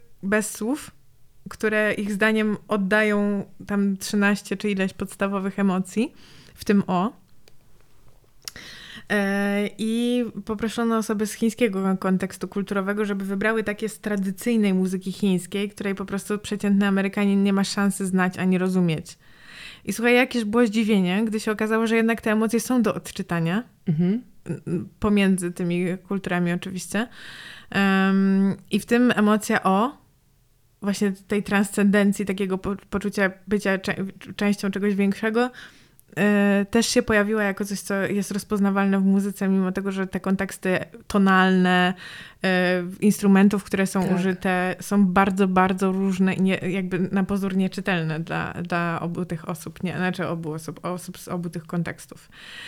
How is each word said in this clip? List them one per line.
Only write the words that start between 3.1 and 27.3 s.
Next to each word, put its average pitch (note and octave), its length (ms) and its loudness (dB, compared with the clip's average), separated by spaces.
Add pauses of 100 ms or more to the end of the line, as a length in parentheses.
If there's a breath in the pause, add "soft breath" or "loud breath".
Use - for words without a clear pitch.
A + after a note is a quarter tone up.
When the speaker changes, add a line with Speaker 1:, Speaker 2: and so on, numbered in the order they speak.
Speaker 1:
tam G3+ 300 0
trzynaście G3+ 600 0
czy G#3 140 -4
ileś F#3+ 220 -2
podstawowych G3 680 -4
emocji, G3 540 0 (420 loud breath)
w - 100 -16
tym G3+ 220 4
o. F#3 240 0 (2000 loud breath)
E, G3+ 680 0
i A#3 480 0 (200)
poproszono A3+ 520 -2
osoby G#3+ 300 -2
z G#3 60 -8
chińskiego F#3+ 640 0
kontekstu F#3+ 480 -2
kulturowego, G3+ 580 -2
żeby G3 200 -4
wybrały G#3+ 380 -2
takie G#3 260 -4
z - 100 -16
tradycyjnej G3+ 760 0
muzyki F#3 380 0
chińskiej, G3 580 -2
której G3 260 -6
po G3 100 -8
prostu G3+ 340 -4
przeciętny G3+ 480 2
Amerykanin G3 560 2
nie G3+ 100 2
ma G3 100 2
szansy G3 420 -2
znać F#3 320 0
ani F#3 200 2
rozumieć. F3+ 600 0 (680 loud breath)
I G3+ 80 -6
słuchaj, A#3+ 220 2
jakież B3 300 2
było A#3 220 4
zdziwienie, G3+ 580 2
gdy A3 140 -2
się A3 120 -2
okazało, A3 360 0
że A3+ 80 2
jednak A3+ 260 2
te A3 100 0
emocje A3 280 2
są B3 220 0
do G#3 140 2
odczytania. F3 680 -4 (220)
Speaker 2:
Mhm. F3+ 360 2 (240)
Speaker 1:
N-, - 220 -8
n-, E3+ 200 -4 (120)
pomiędzy F#3+ 520 2
tymi F3 340 -2 (220)
kulturami F3+ 460 -2
oczywiście. F#3+ 540 -6 (640 loud breath)